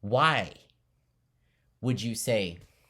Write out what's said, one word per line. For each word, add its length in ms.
Why 520
would 200
you 140
say, 440